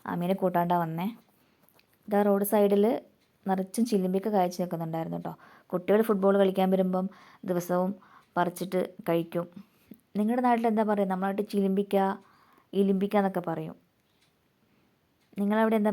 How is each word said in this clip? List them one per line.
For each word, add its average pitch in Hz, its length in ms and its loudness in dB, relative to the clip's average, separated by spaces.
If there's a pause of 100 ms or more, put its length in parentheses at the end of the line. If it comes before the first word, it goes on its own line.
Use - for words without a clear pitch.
(100)
ആമീനെ 175 300 -2
കൂട്ടാണ്ടാ 175 420 0
വന്നേ. 165 240 -6 (1000)
ഇതാ 202 200 0
റോഡ് 202 240 2
സൈഡിൽ 202 340 4 (640)
നിറച്ചും 190 400 -2
ചില്ലിമ്പിക്ക 190 460 0
കായ്ച്ച് 180 260 0
നിൽക്കുന്നുണ്ടായിരുന്നു 165 580 -6
കേട്ടോ. 165 140 -10 (380)
കുട്ടികൾ 185 360 2
ഫുട്ബോൾ 196 340 4
കളിക്കാൻ 190 340 2
വരുമ്പം 185 300 0 (440)
ദിവസവും 180 420 -2 (460)
പറിച്ചിട്ട് 175 440 -2 (280)
കഴിക്കും. 170 380 -2 (720)
നിങ്ങളുടെ 226 280 0
നാട്ടിൽ 233 240 2
എന്താ 220 200 2
പറയുക? 202 220 0
നമ്മളെ 185 200 -2
നാട്ടിൽ 202 200 -4
ചിലിമ്പിക്ക, 196 440 0 (840)
ഇലിമ്പിക്ക 196 400 0
എന്നൊക്കെ 190 300 0
പറയും. 160 260 -8 (1600)
നിങ്ങളവിടെ 214 400 2
എന്താ 208 140 2